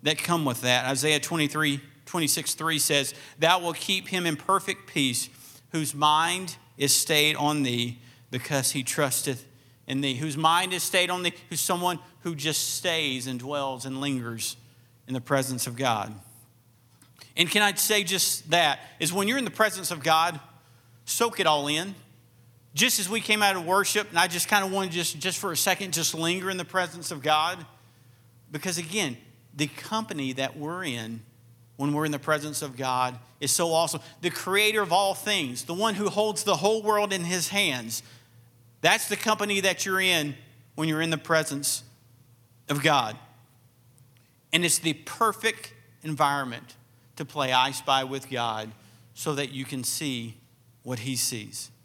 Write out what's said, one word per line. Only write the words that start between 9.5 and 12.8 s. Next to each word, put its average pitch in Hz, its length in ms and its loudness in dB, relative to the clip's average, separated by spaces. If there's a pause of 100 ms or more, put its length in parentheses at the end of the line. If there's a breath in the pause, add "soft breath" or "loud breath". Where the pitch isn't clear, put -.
in 135 120 -2
thee." 139 140 0
Whose 143 220 -4
mind 170 360 4
is 175 120 -2
stayed 180 260 2
on 180 140 -2
thee, 170 80 0 (160)
who's - 120 -6
someone 180 380 0 (220 loud breath)
who 170 160 -6
just 147 400 -2
stays 147 500 -2